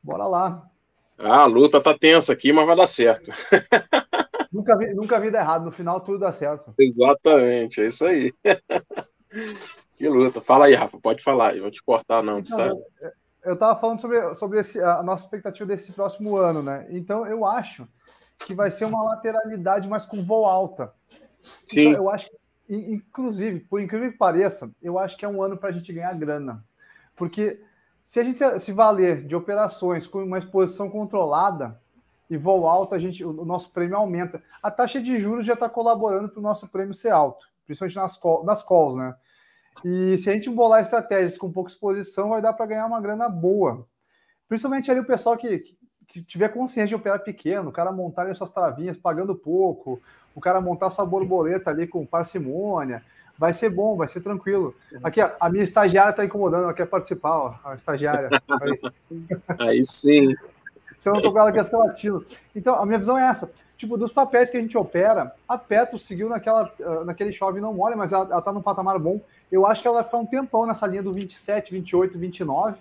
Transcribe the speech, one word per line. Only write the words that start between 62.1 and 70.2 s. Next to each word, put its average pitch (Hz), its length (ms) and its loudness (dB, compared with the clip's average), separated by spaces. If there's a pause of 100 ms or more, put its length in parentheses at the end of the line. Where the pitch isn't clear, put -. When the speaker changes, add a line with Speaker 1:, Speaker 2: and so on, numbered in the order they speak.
Speaker 1:
Então, 233 200 0
a 202 100 0
minha 214 140 0
visão 220 180 0
é 254 100 2
essa. 247 240 -2 (280)
Tipo, 233 180 -6
dos 220 160 -4
papéis 254 380 4
que 247 80 -4
a - 20 0
gente 226 160 -4
opera, 190 580 0 (140)
a 240 80 -2
Petro 226 420 0
seguiu 196 300 -8
naquela, 220 420 0 (120)
ah, 165 240 -4
naquele 190 260 -6
chove 190 280 -4
e - 20 -6
não 220 100 -6
molha, 214 240 0
mas 190 160 -4
ela, 190 180 0
ela 175 120 0
tá 202 100 -4
num 202 80 -6
patamar 190 380 -2
bom. 175 240 -2 (280)
Eu 190 160 4
acho 220 140 2
que 247 80 0
ela 233 80 2
vai 226 80 0
ficar 233 140 -4
um 233 80 -4